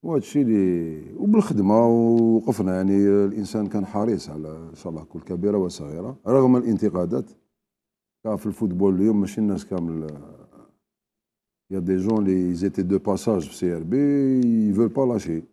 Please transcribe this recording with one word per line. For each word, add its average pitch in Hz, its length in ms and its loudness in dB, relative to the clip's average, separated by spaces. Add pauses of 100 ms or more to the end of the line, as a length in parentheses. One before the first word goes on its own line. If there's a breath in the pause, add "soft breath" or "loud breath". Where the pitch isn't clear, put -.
وهذا 160 140 -2
الشيء 143 240 -2
اللي، 87 720 0
وبالخدمه 117 720 4
وقفنا، 113 880 2
يعني، 98 320 2
الانسان 101 600 0
كان 98 180 -4
حريص 104 440 -4
على، 78 200 -12
ان 80 260 -16
شاء - 140 -12
الله، 80 140 -12
كل 82 160 -16
كبيره 92 380 -2
وصغيره 87 600 -6 (100)
رغم 127 300 6
الانتقادات. 104 720 -2 (1080)
في - 80 -10
الفوتبول 98 500 0
اليوم 104 260 2
ماشي 98 200 -4
الناس 101 240 -2
كامل، 82 420 -6 (1600)
يا 95 80 -4
دي 92 180 0
جون 107 200 0
اللي 92 360 2
زيتي 92 300 -2
دو 95 160 2
باساج 95 480 -2
في - 80 -18
سي 87 200 -2
ار 80 80 -8
بي، 127 840 2
يفول 107 180 2
با 127 260 0
لاشي. 82 380 -4